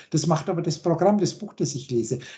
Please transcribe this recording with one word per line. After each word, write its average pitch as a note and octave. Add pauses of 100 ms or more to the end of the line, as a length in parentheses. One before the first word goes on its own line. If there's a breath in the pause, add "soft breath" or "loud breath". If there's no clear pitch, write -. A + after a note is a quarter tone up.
Das D#3
macht E3
aber E3+
das E3
Programm, F3+
das E3
Buch, -
das -
ich -
lese. A#2+ (180 loud breath)